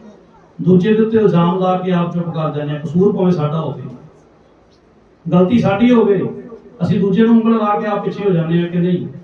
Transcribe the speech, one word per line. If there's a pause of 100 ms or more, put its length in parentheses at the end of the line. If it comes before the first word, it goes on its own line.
(600)
ਦੂਜੇ
ਦੇ
ਉੱਤੇ
ਇਲਜ਼ਾਮ
ਲਾ
ਕੇ
ਆਪ
ਚੁੱਪ
ਕਰ
ਜਾਂਦੇ
ਹਾਂ,
ਕਸੂਰ
ਭਾਵੇਂ
ਸਾਡਾ
ਹੋਵੇ, (1500)
ਗਲਤੀ
ਸਾਡੀ
ਹੋਵੇ, (400)
ਅਸੀਂ
ਦੂਜੇ
ਨੂੰ
ਉਂਗਲ
ਲਾ
ਕੇ
ਆਪ
ਪਿੱਛੇ
ਹੋ
ਜਾਂਦੇ
ਹਾਂ
ਕਿ
ਨਹੀਂ (160)